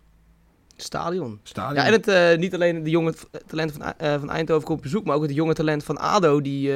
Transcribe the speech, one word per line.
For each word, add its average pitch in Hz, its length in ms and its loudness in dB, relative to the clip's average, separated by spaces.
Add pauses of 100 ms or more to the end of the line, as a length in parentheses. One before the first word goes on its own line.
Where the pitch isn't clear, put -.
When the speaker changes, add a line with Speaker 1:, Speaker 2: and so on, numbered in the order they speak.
(760)
Speaker 1:
Stadion. 160 680 -6
Speaker 2:
stadion. 123 380 -8
Speaker 1:
Ja, 147 60 0
en - 60 4
het, 220 160 2
eh, 175 300 6
niet 165 160 -2
alleen 170 280 0
de 156 80 -4
jonge 165 220 2
t-, - 160 -18 (180)
talenten 156 360 -6
van, - 140 -6
eh, 147 220 -2
van 147 120 -8
Eindhoven 156 360 0
komt 160 120 -2
op - 60 -12
bezoek, 170 200 -2
maar 143 120 0
ook 151 60 0
het 147 120 -2
jonge 160 200 2
talent 151 300 -2
van 160 140 -6
ado, 151 420 4
die, 139 360 -2